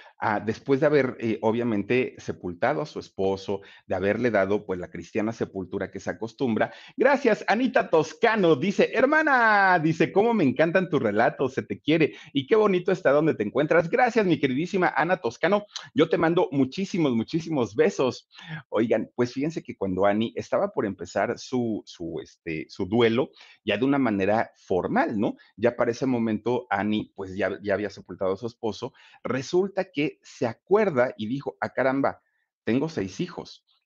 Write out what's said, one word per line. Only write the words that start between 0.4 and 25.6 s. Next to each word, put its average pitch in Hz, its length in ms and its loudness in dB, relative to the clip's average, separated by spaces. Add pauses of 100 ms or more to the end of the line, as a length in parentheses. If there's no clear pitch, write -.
de 156 60 2
haber, 135 320 2
eh, 113 220 -2
obviamente, 113 800 0
sepultado 113 640 -4
a 151 40 -6
su - 120 -12
esposo, 95 640 -4 (240)
de 101 80 -4
haberle 104 360 0
dado, 101 360 2
pues, 92 120 -4
la 85 120 -10
cristiana 104 420 -4
sepultura 95 580 -6
que - 80 -14
se 92 120 -8
acostumbra. 113 640 -2 (200)
Gracias, 247 540 0
Anita 233 400 0
Toscano. 180 680 2
Dice, 175 380 0
"Hermana", 226 880 4
dice, 160 300 2
"cómo 226 220 4
me 196 100 2
encantan 165 460 2
tus 139 100 2
relatos, 123 540 2
se 113 80 -4
te 104 180 -8
quiere. 156 360 2 (180)
Y 131 120 -2
qué - 80 2
bonito 196 380 2
está 165 180 2
donde 151 240 4
te 107 100 -2
encuentras". 156 440 2
Gracias, 233 380 2
mi 156 120 2
queridísima 151 560 0
Ana 170 220 0
Toscano. 196 480 -2 (300)
Yo 156 160 4
te 185 80 2
mando 170 340 2
muchísimos, 143 640 0
muchísimos 131 600 -2
besos. 143 540 0 (400)
Oigan, 110 460 0
pues, 120 180 -2
fíjense 160 300 -6
que - 120 -14
cuando 95 300 -2
Annie 104 320 2
estaba 165 340 -4
por 143 140 -4
empezar 104 540 -4
su, 117 480 -4
su, 82 360 -10
este, - 460 -10
su - 160 -8
duelo, 113 460 2 (340)
ya 104 140 0
de 123 80 2
una 143 120 2
manera 107 600 2
formal, 117 600 -2
¿no? 113 180 -2 (200)
Ya 117 200 0